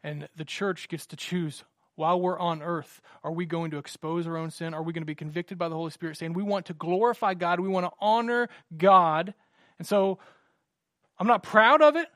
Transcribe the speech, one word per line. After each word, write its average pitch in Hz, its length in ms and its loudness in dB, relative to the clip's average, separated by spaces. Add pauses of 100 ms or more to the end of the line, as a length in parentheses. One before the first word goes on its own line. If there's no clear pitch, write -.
And 151 320 -10
the 160 80 -10
church 190 440 -6
gets 160 180 -10
to 151 100 -16
choose, 170 480 -6 (320)
while 170 240 2
we're 180 180 -2
on 165 240 -4
earth, 165 380 -8 (240)
are 156 80 -6
we 170 120 -4
going 165 280 -4
to 147 60 -8
expose 165 460 -8
our 165 120 -6
own 160 160 -8
sin? 165 200 -10
Are 160 120 -8
we 165 80 -6
gonna 160 120 -8
be 151 120 -8
convicted 170 420 -10
by 170 100 -2
the 165 60 -6
Holy 165 160 -6
Spirit, 156 260 -12
saying, 165 180 -8
"We 196 100 -4
want 202 220 -2
to 180 80 -12
glorify 190 600 0
God, 175 240 0
we 190 100 -2
wanna 180 220 -2 (100)
honor 233 480 0 (280)
God"? 180 580 6 (460)
And - 80 -12
so, 196 320 2 (1000)
I'm 190 80 0
not 226 160 4
proud 233 400 6
of 302 140 8
it 330 200 -2